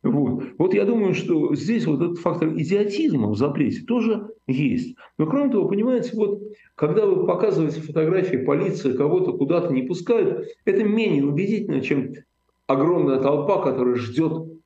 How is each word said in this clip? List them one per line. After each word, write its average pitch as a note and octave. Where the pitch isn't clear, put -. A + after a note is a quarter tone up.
Вот. -
Вот F#3+
я G3+
думаю, G3+
что D#3
здесь F3+
вот D3
этот E3+
фактор D#3+
идиотизма F#3+
в G#2
запрете C#3
тоже A3+
есть. C3
Но D#3
кроме C#4
того, G3
понимаете, A3+
вот G3+
когда F#3
вы F3+
показываете E3
фотографии, E3
полиция C#3+
кого-то D3+
куда-то E3
не C3
пускает, F3+
это G#3
менее G#3
убедительно, E3+
чем C3
огромная C#3
толпа, D3+
которая B2
ждёт D#3